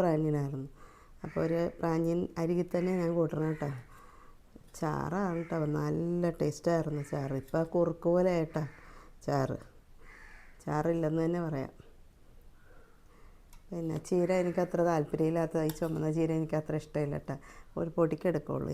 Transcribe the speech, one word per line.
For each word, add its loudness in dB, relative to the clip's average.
പ്രാഞ്ഞിനായിരുന്നു. 2
അപ്പോൾ -2
ഒരു 0
പ്രാഞ്ഞിൻ 2
അരികിൽ 2
തന്നെ 2
ഞാൻ 0
കൂട്ടണം 0
ട്ടോ. -2
ചാറാണ് -2
ട്ടോ, -2
നല്ല 0
ടേസ്റ്റായിരുന്നു 0
ചാറ്. -4
ഇപ്പം -4
ആ 2
കുറുക്ക് 2
പോലെ 4
ആയിട്ടാ 0
ചാറ്, 0
ചാറില്ലെന്ന് 0
തന്നെ 0
പറയാം. -4
പിന്നെ -4
ചീര 4
എനിക്ക് 0
അത്ര 0
താല്പര്യമില്ലാത്ത, 2
ഈ 2
ചുമന്ന 0
ചീര 4
എനിക്ക് 0
അത്ര -2
ഇഷ്ടമില്ല -2
ട്ടോ, -6
ഒരു -2
പൊടിക്ക് 2
എടുക്കുള്ളൂ -2